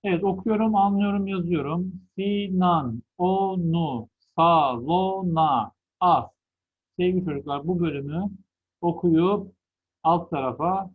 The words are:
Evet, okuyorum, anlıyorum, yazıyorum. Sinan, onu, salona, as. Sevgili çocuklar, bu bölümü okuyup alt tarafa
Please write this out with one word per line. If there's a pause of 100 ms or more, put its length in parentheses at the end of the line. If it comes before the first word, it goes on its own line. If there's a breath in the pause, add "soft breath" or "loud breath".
Evet,
okuyorum,
anlıyorum,
yazıyorum. (220)
Sinan, (160)
onu, (280)
salona, (280)
as. (680)
Sevgili
çocuklar,
bu
bölümü (500)
okuyup (480)
alt
tarafa